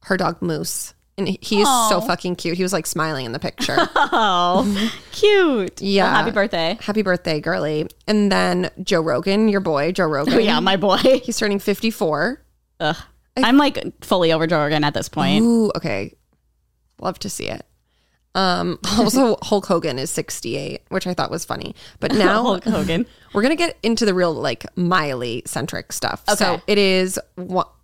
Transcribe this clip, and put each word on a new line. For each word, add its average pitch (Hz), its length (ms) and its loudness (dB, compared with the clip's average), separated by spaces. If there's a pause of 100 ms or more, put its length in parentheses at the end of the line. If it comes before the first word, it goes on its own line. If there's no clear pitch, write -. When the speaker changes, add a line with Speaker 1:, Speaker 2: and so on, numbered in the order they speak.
Speaker 1:
her 190 120 0
dog 175 240 -2
Moose. 165 520 -6 (240)
And 196 100 -2
he, 190 140 -4
he 202 200 0
is 208 60 4
so 226 300 4
Speaker 2:
Aw. 165 100 -4
Speaker 1:
fucking 175 300 -2
cute. 170 200 -4
He 185 60 0
was, 185 100 -2
like, 165 140 -2
smiling 156 380 -4
in 113 80 -8
the 139 60 -6
picture. - 380 -4
Speaker 2:
<laughs> 320 180 2
Oh, 202 960 2 (200)
cute. 330 720 2
Speaker 1:
Yeah. 196 240 2
Speaker 2:
Well, 185 100 2
happy 214 160 2
birthday. 196 500 0
Speaker 1:
Happy 214 200 -2
birthday, 175 380 0
girly. 156 480 -2 (200)
And 208 240 4
then 180 400 0 (100)
Joe 185 200 0
Rogan, 190 480 2
your 196 120 2
boy, 156 300 0
Joe 185 140 0
Rogan. 151 280 0
Speaker 2:
<laughs> - 20 4
Oh, - 40 6
yeah, 190 220 2
my 190 160 2
boy. 196 200 2
Speaker 1:
He's 254 400 2
turning 202 220 0
fifty-four. 202 840 -2 (380)
Speaker 2:
Ugh. 156 160 -2 (420)
Speaker 1:
I 254 60 0
Speaker 2:
I'm, 247 140 6
like, 285 200 2 (260)
fully 180 280 2
over 160 160 2
Joe 165 120 2
Rogan 151 260 0
at 147 80 0
this - 160 -6
point. 185 340 2
Speaker 1:
Ooh, 226 320 4
okay. 107 400 -6 (840)
Love - 200 -6
to 202 100 -8
see - 180 -8
it. - 180 -10 (680)
Um, 175 540 -2
<laughs> 202 100 0
also, 233 460 4
Hulk 202 240 0
Hogan 160 320 0
is 131 100 -6
sixty-eight, - 800 -8
which 185 160 -4
I 180 80 -4
thought 156 160 -4
was 156 160 -6
funny. - 300 -8 (240)
But 160 140 -2
now 202 300 4
Speaker 2:
<laughs> - 0 -
Hulk 196 200 0
Hogan. 202 420 0 (140)
Speaker 1:
<laughs> - 140 -20
we're 202 100 0
gonna 285 140 2
get 349 260 -2
into 226 220 0
the 202 80 2
real, 175 200 2
like, 123 320 -4 (120)
Miley-centric 143 1120 -2
stuff. - 360 -6
Speaker 2:
Okay. 208 100 2
Speaker 1:
So 180 300 0
it 202 100 2
is 185 420 2 (160)
one 180 320 -2 (160)